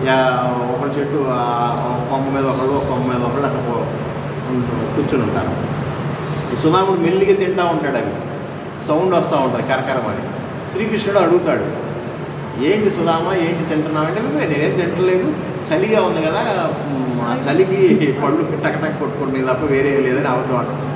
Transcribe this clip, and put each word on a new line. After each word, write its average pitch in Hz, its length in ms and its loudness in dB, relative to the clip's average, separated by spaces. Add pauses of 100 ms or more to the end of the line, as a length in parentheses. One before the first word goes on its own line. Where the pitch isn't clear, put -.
యా, 131 100 4 (420)
ఒక 139 400 -2
చెట్టు, 143 300 0
ఆ, 123 160 0 (420)
ఒక 123 240 -2
కొమ్మ 139 260 0
మీద 135 80 2
ఒకళ్ళు, 131 280 2
ఒక 143 100 2
కొమ్మ 127 300 0
మీద 123 100 0
ఒకళ్ళు 131 240 0
అట్లా 143 120 -2
పో-, 120 280 -2 (1080)
కూర్చుని 135 280 0
ఉంటారు. - 280 0 (1000)
ఈ - 20 0
సుధాముడు 180 440 2
మెల్లిగా 190 460 4
తింటా 180 180 0
ఉంటాడు, 147 340 0
అవి - 160 -2 (760)
సౌండ్ 175 280 2
వస్తూ 156 220 2
ఉంటుంది 127 300 0
కరకరం 127 400 0
అని. 104 160 -4 (480)
శ్రీకృష్ణుడు 202 480 0
అడుగుతాడు, 165 460 4 (1000)
"ఏంటి 196 260 4
సుధామ, 170 440 0
ఏంటి 165 360 0
తింటున్నావు?" 151 360 0
అంటే, 190 160 -2
"నేనేం 151 540 0
తింటలేదు, 180 580 2 (360)
చలిగా 208 320 2
ఉంది 170 200 0
కదా, 185 560 0
మ్, 127 440 -2
ఆ 135 300 -2
చలికి 185 440 4 (280)
పళ్ళు 151 180 0 (220)
టకటక 147 360 -2
కొట్టుకుంటుంది 135 480 -2
తప్ప 131 180 0
వేరే 135 320 2
ఏం 135 60 4
లేదని" 127 240 2
అబద్ధం 127 300 0
అంటాడు. - 380 -4